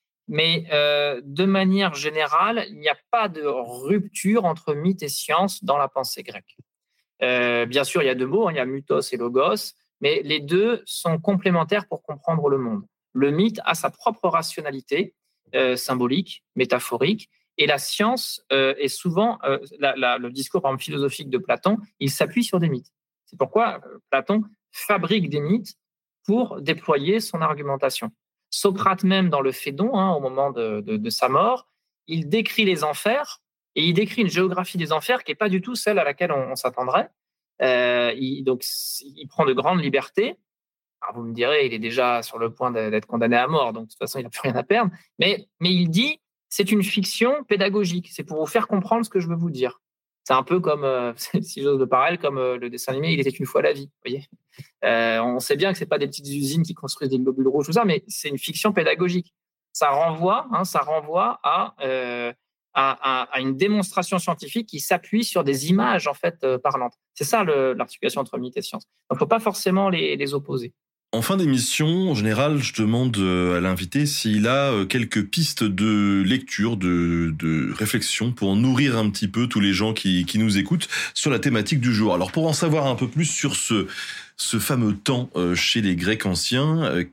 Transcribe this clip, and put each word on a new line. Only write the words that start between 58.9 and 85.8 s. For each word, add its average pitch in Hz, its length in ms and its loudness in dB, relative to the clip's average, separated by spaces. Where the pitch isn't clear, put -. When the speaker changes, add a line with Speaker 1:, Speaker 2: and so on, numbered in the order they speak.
Speaker 1:
Ça 147 180 2
renvoie, 156 640 2
hein, 175 120 0
ça 165 160 -2
renvoie 160 600 -2
à, 180 400 0
euh, 123 500 -4
à, 135 480 2
à, 127 120 -8
à 135 60 0
une 135 160 -2
démonstration 190 640 0
scientifique 170 480 -6
qui 151 100 -12
s'appuie 196 460 0
sur 180 180 0
des 139 280 0
images, 190 360 2
en 139 80 -2
fait, - 300 -4
euh, 127 140 2
parlantes. 131 360 -2
C'est 143 100 -6
ça 214 180 2
le, 139 300 2
l'articulation 123 480 -4
entre 127 180 -6
mythe 123 180 -8
et - 60 -4
science. - 240 -12
Donc, 131 80 -2
faut 151 80 2
pas 220 140 4
forcément 196 480 2
les, 156 280 0
les 139 180 -4
opposer. 131 380 -6
Speaker 2:
En 113 60 0
fin 190 160 2
d'émission, 160 720 2
en 139 40 2
général, 110 420 2
je 123 160 -2
demande, 113 460 2
euh, 90 400 2
à - 20 0
l'invité 95 460 0
s'il 110 420 2
a, 139 240 2
euh, 98 140 0
quelques 107 420 0
pistes - 340 -2
de 101 600 2
lecture, 117 560 0
de, 85 600 2
de 78 360 0
réflexion 107 580 -2
pour 98 240 2
nourrir 127 400 4
un 107 140 2
petit 101 180 -2
peu 117 180 -2
tous 107 140 0
les 98 140 4
gens 110 180 0
qui, 90 320 2
qui 107 140 -2
nous 107 180 4
écoutent 160 320 0
sur - 180 -2
la 120 80 2
thématique 120 420 0
du 120 120 2
jour. 107 220 4
Alors, 90 180 -2
pour 160 140 0
en 156 80 2
savoir 156 320 2
un 127 80 2
peu 120 140 -2
plus 151 180 0
sur - 300 -2
ce, 98 320 0
ce - 200 -2
fameux 107 380 2
temps, 127 400 -2
euh, 87 180 2
chez - 280 0